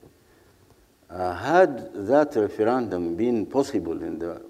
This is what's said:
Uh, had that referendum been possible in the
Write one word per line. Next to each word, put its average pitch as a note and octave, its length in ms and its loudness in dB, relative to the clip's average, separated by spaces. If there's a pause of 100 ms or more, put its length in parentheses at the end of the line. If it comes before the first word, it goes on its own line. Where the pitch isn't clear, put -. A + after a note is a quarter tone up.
(1080)
Uh, F2+ 240 -4
had C#3+ 580 2 (160)
that D3 280 4
referendum G#2 800 0
been A2+ 280 0
possible E2+ 600 -2
in E2 160 -8
the E2+ 300 -10